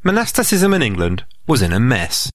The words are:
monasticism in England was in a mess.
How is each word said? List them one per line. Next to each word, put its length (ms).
monasticism 680
in 100
England 420
was 140
in 120
a 80
mess. 540